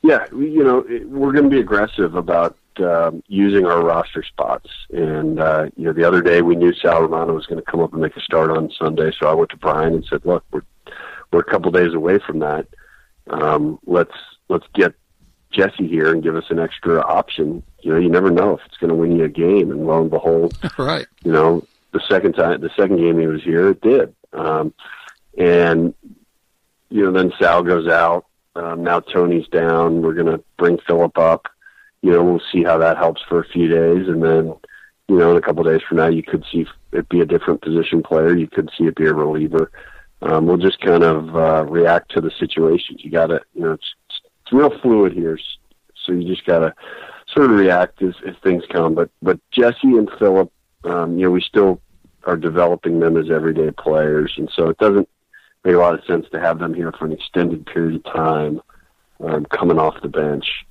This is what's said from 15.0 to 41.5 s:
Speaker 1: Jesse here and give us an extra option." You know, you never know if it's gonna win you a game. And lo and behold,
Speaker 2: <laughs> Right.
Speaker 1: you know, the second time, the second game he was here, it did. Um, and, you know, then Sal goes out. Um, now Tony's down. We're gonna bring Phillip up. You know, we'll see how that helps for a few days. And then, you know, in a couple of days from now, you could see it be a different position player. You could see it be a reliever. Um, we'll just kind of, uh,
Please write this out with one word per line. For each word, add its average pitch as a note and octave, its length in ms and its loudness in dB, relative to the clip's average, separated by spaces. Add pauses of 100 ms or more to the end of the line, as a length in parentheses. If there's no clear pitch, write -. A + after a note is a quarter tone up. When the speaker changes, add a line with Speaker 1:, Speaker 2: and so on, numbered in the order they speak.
Speaker 1:
Jesse G2 360 -2
here D#2+ 260 0
and D#2+ 100 -2
give D#2+ 140 -2
us E2 120 -8
an E2 100 -2
extra E2 420 -2
option." D#2+ 600 -4 (200)
You D#2+ 120 -4
know, E2 60 2
you F2 100 2
never F2+ 220 2
know F#2 220 2
if - 120 -6
it's - 120 -20
gonna E2+ 180 0
win E2+ 220 2
you D#2+ 80 2
a D2+ 40 -4
game. E2+ 420 2
And D2+ 140 -6
lo E2 160 0
and D#2+ 80 0
behold, E2 480 0 (100)
Speaker 2:
<laughs> - 100 -8
Right. D3+ 300 -4 (160)
Speaker 1:
you E2 100 0
know, E2 320 2 (260)
the - 80 -4 (100)
second F#2+ 240 2
time, - 280 0
the E2 160 -8
second G2 200 2
game E2 220 2
he D#2+ 80 0
was D#2 160 -4
here, E2+ 280 2
it - 100 -2
did. A#2 340 2 (160)
Um, D#3 420 -4 (640)
and, E2+ 560 4 (960)
you G#2+ 140 0
know, F#2 80 2
then F#2 260 2
Sal F2 260 4
goes F2 260 0
out. E2+ 360 2 (300)
Um, E2+ 280 -8
now F2 160 0
Tony's E2+ 480 -2
down. E2 540 0
We're D#2+ 120 0
gonna E2 260 -2 (180)
bring F2 220 2
Phillip E2+ 380 0
up. E2 300 2 (540)
You F#2 100 2
know, E2+ 120 4
we'll F2 180 2 (100)
see F2 120 2
how E2+ 140 2
that E2 200 2
helps E2+ 300 0
for E2+ 120 0
a E2 80 -4
few E2+ 200 0
days. E2+ 400 2
And E2 160 -2
then, D#2+ 300 2 (540)
you F#2+ 100 4
know, E2+ 140 6
in F2 60 6
a - 40 4
couple E2 260 -2
of D#2+ 60 2
days D#2+ 140 0
from E2 100 -2
now, E2 100 2
you E2 160 0
could D#2+ 280 -6
see E2 140 -2 (280)
it - 160 -4
be F2 120 0
a E2 40 4
different E2 360 -2
position E2 400 -2
player. E2 340 2
You D#2+ 120 -2
could - 300 -4
see E2 80 0
it D#2+ 100 -2
be D#2+ 100 0
a D#2 80 2
reliever. D#2 580 -2 (500)
Um, D#2+ 260 0
we'll F2+ 100 4
just F#2 240 0
kind E2+ 220 4
of, D#2+ 320 0
uh, D#2+ 340 2